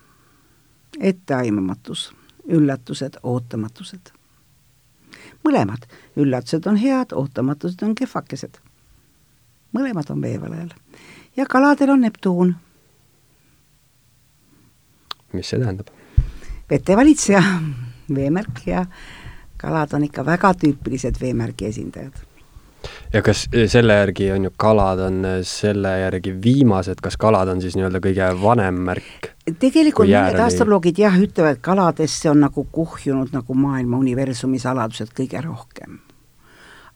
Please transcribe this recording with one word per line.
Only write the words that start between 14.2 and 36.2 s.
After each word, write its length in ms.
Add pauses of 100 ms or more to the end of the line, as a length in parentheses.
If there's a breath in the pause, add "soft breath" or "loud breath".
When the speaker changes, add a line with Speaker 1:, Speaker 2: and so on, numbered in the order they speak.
Speaker 2:
Mis 180
see 80
tähendab? 320 (800 loud breath)
Speaker 1:
Vetevalitseja, 760 (720 loud breath)
veemärk 520
ja 180 (760 loud breath)
kalad 320
on 140
ikka 180
väga 280 (100)
tüüpilised 580
veemärgi 480
esindajad. 580 (880 loud breath)
Speaker 2:
Ja 80
kas, 320
eh, 160
selle 240
järgi 380
on 120
ju, 140
kalad 420
on, 260
eh, 180
selle 460 (100)
järgi 340 (100)
viimased, 580
kas 160
kalad 300
on 140
siis 140
nii-öelda 280
kõige 380
vanem 340 (140)
märk? 420 (280)
Speaker 1:
Tegelikult 460
Speaker 2:
Kui 60
jääd 220
Speaker 1:
mõned 60
Speaker 2:
oli 40
Speaker 1:
astroloogid, 560
jah, 160
ütlevad, 400
et 60
kaladesse 680
on 100
nagu 320
kuhjunud 600
nagu 220
maailma 440
universumi 600
saladused 560
kõige 280
rohkem. 560 (960 soft breath)